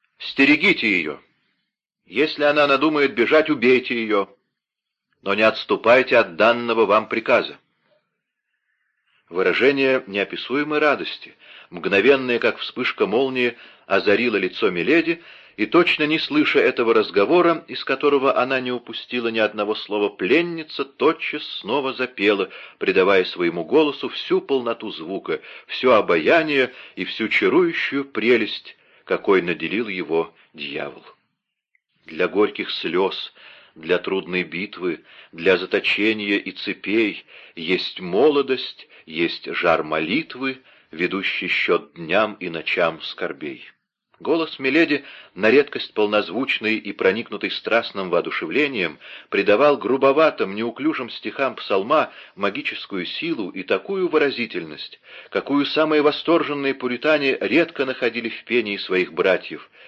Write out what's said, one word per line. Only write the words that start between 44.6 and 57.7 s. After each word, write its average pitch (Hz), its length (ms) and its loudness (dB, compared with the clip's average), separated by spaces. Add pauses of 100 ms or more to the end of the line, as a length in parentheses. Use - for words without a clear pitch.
на 104 180 2
редкость 139 420 2
полнозвучный 107 840 0
и 104 160 -8
проникнутый 98 580 -2
страстным 101 580 -2
воодушевлением, 85 880 -2 (320)
придавал 117 480 4
грубоватым, 135 800 2
неуклюжим 120 540 -4
стихам 113 460 -6
псалма 110 580 0 (220)
магическую 98 720 -6
силу 131 440 -6
и 98 140 -10
такую 185 440 -2
выразительность, 117 920 -4 (300)
какую 139 340 0
самые 156 360 2
восторженные 143 720 0
пуритане 135 680 0
редко 143 440 0